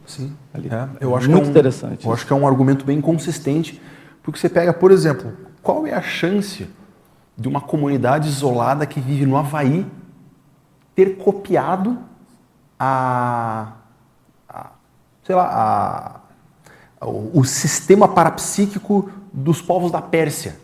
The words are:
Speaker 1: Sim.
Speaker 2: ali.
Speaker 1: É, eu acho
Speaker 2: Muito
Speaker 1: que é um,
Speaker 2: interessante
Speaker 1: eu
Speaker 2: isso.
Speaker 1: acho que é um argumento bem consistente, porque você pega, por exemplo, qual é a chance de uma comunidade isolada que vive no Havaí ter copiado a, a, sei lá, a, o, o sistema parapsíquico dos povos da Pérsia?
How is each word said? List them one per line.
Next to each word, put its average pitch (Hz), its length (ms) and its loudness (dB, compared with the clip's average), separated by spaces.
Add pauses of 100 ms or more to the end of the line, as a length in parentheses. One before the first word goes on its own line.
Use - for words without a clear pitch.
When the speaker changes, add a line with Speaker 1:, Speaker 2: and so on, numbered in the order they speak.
Speaker 1:
Sim. 135 260 -12 (200)
Speaker 2:
ali. 135 160 -10
Speaker 1:
É, 123 200 -6 (120)
eu 127 140 0
acho 127 140 0
Speaker 2:
Muito 160 140 8
Speaker 1:
que - 20 2
é 143 40 -2
um, - 20 -2
Speaker 2:
interessante 139 420 4
Speaker 1:
eu - 80 -10
Speaker 2:
isso. 113 120 -2
Speaker 1:
acho 113 140 -4
que - 60 0
é 139 40 4
um 139 120 2
argumento 135 380 2
bem 143 140 0
consistente, 156 800 -4 (420)
porque 156 160 -10
você 175 100 0
pega, 170 240 2
por 185 180 6
exemplo, 156 420 2 (300)
qual 311 240 -2
é - 60 -6
a 190 100 -4
chance 190 640 -4 (680)
de 113 120 -4
uma 139 120 -4
comunidade 143 680 0
isolada 135 580 0
que 147 140 -6
vive 139 260 0
no 135 100 2
Havaí 147 500 0 (1080)
ter 190 220 4
copiado 190 800 -2 (800)
a, 123 920 -2 (720)
a, - 240 -18 (540)
sei 185 100 -2
lá, 107 880 0 (800)
a, - 60 -10
o, 110 340 0
o 127 40 6
sistema - 600 4
parapsíquico 196 1040 0 (220)
dos 139 300 -2
povos 180 280 0
da 160 120 -4
Pérsia? 151 600 -2